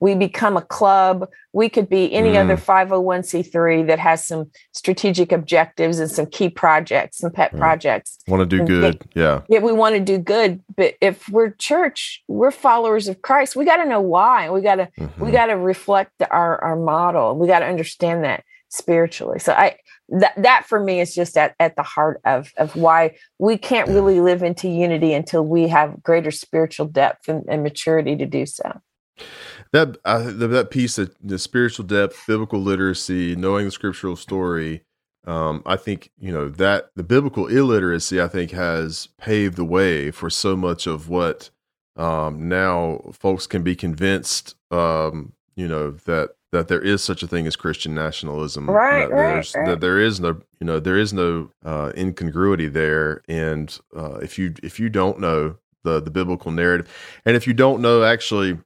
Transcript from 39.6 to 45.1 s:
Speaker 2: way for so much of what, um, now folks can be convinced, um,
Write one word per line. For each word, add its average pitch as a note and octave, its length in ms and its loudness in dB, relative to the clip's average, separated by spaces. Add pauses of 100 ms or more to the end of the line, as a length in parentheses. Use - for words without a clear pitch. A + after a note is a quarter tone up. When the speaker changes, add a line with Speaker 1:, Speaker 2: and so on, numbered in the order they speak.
Speaker 2:
way E2 460 0
for E2+ 200 -10
so F#2+ 260 -2
much F2+ 300 -4
of D#2+ 240 -8
what, E2+ 400 -2 (460)
um, D#2+ 520 -4
now F2+ 540 -2 (100)
folks F#2+ 340 -4
can F#2 160 -4
be F2 140 -2
convinced, F2+ 800 -4 (160)
um, D#2+ 640 -2 (220)